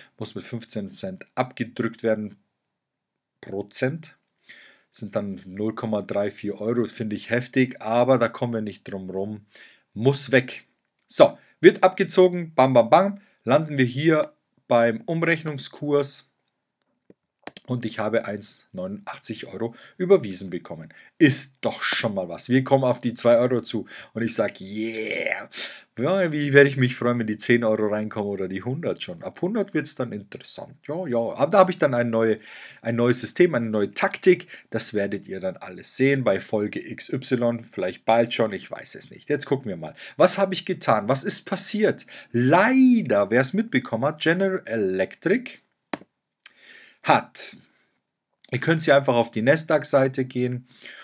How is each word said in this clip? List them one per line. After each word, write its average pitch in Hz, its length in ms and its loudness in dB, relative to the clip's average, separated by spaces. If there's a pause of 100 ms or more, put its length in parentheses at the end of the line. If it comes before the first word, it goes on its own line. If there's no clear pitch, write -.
(180)
muss - 160 -10
mit 95 120 -12
fünfzehn 110 440 -10
Cent 95 460 -12
abgedrückt 120 680 -6
werden. 107 360 -2 (1040)
Prozent. 131 720 -6 (760)
Sind - 260 -12
dann 101 300 -6
null 104 300 -6
Komma 107 260 -4
drei 101 300 -4
vier - 280 -10
Euro, 113 260 0
finde 107 300 -6
ich - 140 -12
heftig, 127 500 0
aber 123 380 4
da 117 100 2
kommen 120 260 -6
wir 110 80 -4
nicht 104 240 -10
drum 95 260 -12
rum. 104 340 -8 (480)
Muss 123 380 0
weg. 127 340 2 (400)
So, - 320 4 (220)
wird 165 240 8
abgezogen, 180 720 2
bam, 131 180 4
bam, 113 160 6
bam, 196 320 4 (220)
landen 147 340 0
wir 131 80 4
hier 147 480 0 (340)
beim 117 340 2
Umrechnungskurs 151 1300 -4 (1400)
und 123 160 -6
ich 113 140 -10
habe 110 280 -2
eins 104 480 -10
neunundachtzig 101 760 -10
Euro 107 260 -8 (240)
überwiesen 101 540 0
bekommen. 82 420 -12 (240)
Ist - 440 4
doch - 200 -4
schon - 320 -2
mal 92 160 -6
was. 82 180 -10
Wir 131 160 4
kommen 135 200 2
auf 123 160 0
die 120 160 -6
zwei 120 220 4
Euro 120 240 0
zu. 104 260 -8 (260)
Und 110 80 -8
ich 113 140 -4
sag, 104 260 -4
„Yeah.“ 107 880 -6 (480)
Ja, 170 340 0
wie 147 220 0
werde 143 160 10
ich 135 80 -4
mich 127 180 2
freuen, 120 220 0
wenn 113 100 -2
die 104 120 -4
zehn 120 240 4
Euro 107 240 0
reinkommen 107 420 -4
oder 95 180 -4
die 95 140 -6
hundert 123 400 -6
schon. 170 220 -12
Ab - 180 -14
hundert 202 320 -2
wird's 151 220 -6
dann 120 160 -6
interessant. - 640 -14 (120)
Ja, 170 200 -8
ja. 120 100 -2
Aber 117 300 -2
da 196 120 2
habe 185 120 6
ich - 80 -10
dann 139 160 2
ein 120 160 0
neue, 113 280 2 (440)
ein 117 140 -2
neues 120 240 2
System, 175 340 2
eine 117 140 -2
neue 104 240 -2
Taktik. - 540 2 (220)
Das - 240 -6
werdet 101 340 -4
ihr 95 120 -10
dann 92 180 -6
alles - 380 -12
sehen 135 280 2
bei 98 160 2
Folge - 480 -4
X - 240 -12
Y, 120 600 -2
vielleicht 92 340 -6
bald 117 280 4
schon, - 200 0
ich - 160 -10
weiß - 240 -14
es - 160 -14
nicht. - 200 -18
Jetzt 139 160 -2
gucken 127 240 -4
wir 90 80 -8
mal. 80 180 -14 (220)
Was - 200 4
habe 190 160 0
ich - 120 -8
getan? 107 420 0
Was 135 160 0
ist - 220 -4
passiert? 196 600 -2 (260)
Leider, 170 1000 4
wer 120 100 6
es 139 120 -2
mitbekommen 139 520 -2
hat, 160 160 -4
General 185 440 0
Electric 95 960 -2 (1400)
hat, - 500 0 (960)
ihr 123 80 -4
könnt 160 220 2
hier 147 140 6
einfach 135 180 4
auf 120 160 2
die 110 140 -4
Nasdaq-Seite 135 840 2
gehen 123 420 -4 (360)